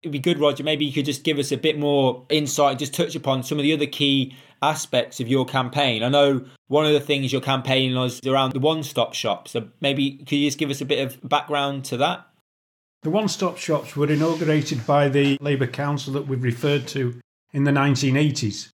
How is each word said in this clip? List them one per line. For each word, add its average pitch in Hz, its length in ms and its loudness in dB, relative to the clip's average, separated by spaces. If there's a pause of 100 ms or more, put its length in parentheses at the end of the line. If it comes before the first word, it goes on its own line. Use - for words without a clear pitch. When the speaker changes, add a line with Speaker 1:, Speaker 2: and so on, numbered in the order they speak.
Speaker 1:
It'd 160 80 -6
be 143 80 -4
good, 160 200 0
Roger, 139 240 2
maybe 151 220 0
you 135 80 -6
could 143 120 0
just 139 180 -4
give 151 160 0
us 139 120 -2
a 135 60 -2
bit 151 220 0
more 139 500 2
insight 147 420 2
and 127 80 -6
just 135 140 -6
touch 160 220 -2
upon 131 260 0
some 151 160 -4
of 143 60 0
the 151 100 4
other 143 140 0
key 139 480 0 (260)
aspects 143 580 0
of 120 80 -6
your 131 180 2
campaign. 127 580 0
I 123 60 0
know 139 360 4 (220)
one 147 180 2
of 151 80 4
the 143 60 4
things 139 340 -2
your 135 80 0
campaign 131 540 0
was 127 300 -4
around 135 280 0
the 139 60 -4
one-stop 147 560 -2
shop. - 320 -4
So 110 200 -6 (140)
maybe 139 360 0
could 139 160 -8
you 143 140 2
just 139 120 -4
give 147 100 -2
us 139 100 -6
a 143 60 -6
bit 131 140 0
of 131 280 -6
background 139 580 -2
to 127 120 -6
that? 143 300 -2 (760)
Speaker 2:
The 156 80 -4
one-stop 190 480 -2
shops - 380 -4
were 143 140 0
inaugurated 151 760 0
by 143 240 4
the 139 320 4
Labour 139 260 0
Council 143 460 -4
that 139 140 -4
we've 131 160 -2
referred 131 460 0
to 123 300 -4 (320)
in 139 120 0
the 143 80 4
nineteen 139 440 2
eighties. 135 640 0